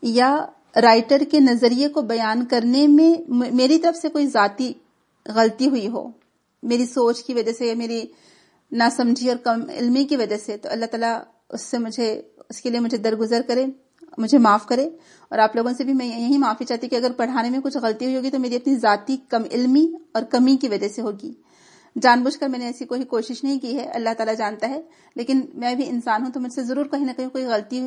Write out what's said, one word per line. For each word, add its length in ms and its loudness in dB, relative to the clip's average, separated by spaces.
یا 440 2
رائٹر 540 6
کے 100 4
نظریے 480 4
کو 140 -2
بیان 420 -2
کرنے 420 2
میں 440 6
م-، 260 0
میری 220 4
طرف 180 2
سے 120 -6
کوئی 180 0
ذاتی 460 0
غلطی 420 2
ہوئی 200 -2
ہو، 220 -8
میری 240 0
سوچ 360 0
کی 120 -8
وجہ 180 -2
سے 140 -4
یا 80 -2
میری 320 -6
ناسمجھی 560 0
اور 80 0
کم 240 -2
علمی 340 0
کی 120 -2
وجہ 200 -2
سے، 200 -8
تو 160 -12
اللہ 140 -4
تعالیٰ 320 -4
اس 120 -10
سے 160 -6
مجھے، 440 -4
اس 120 -16
کے 100 -4
لیے 100 -2
مجھے 180 -2
درگزر 480 0
کرے، 200 0
مجھے 200 4
معاف 280 6
کرے۔ 240 0
اور 100 -4
آپ 180 2
لوگوں 220 0
سے 60 -2
بھی 80 -2
میں 140 0
یہی 320 0
معافی 260 0
چاہتی 240 -4
کہ 80 -2
اگر 160 0
پڑھانے 380 -2
میں 100 -2
کچھ 160 -4
غلطی 280 -2
ہوئی 120 -2
ہوگی 140 -2
تو 80 -2
میری 180 -2
اپنی 200 0
ذاتی 400 2
کم 140 0
علمی 400 4
اور 100 -2
کمی 340 4
کی 120 -2
وجہ 200 -2
سے 140 -8
ہوگی، 300 -8
جان 200 6
بوجھ 160 -2
کر 100 -4
میں 100 -4
نے 80 -8
ایسی 180 -10
کوئی 200 -6
کوشش 400 -6
نہیں 140 0
کی 200 -6
ہے، 60 -6
اللہ 320 -4
تعالیٰ 200 -2
جانتا 320 -4
ہے، 140 -6
لیکن 260 0
میں 200 -4
بھی 140 -4
انسان 340 -2
ہوں 100 -8
تو 80 -8
مجھ 120 -8
سے 100 -8
ضرور 240 -4
کہیں 180 -4
نہ 120 -4
کہیں 120 -6
کوئی 160 -6
غلطی 420 -4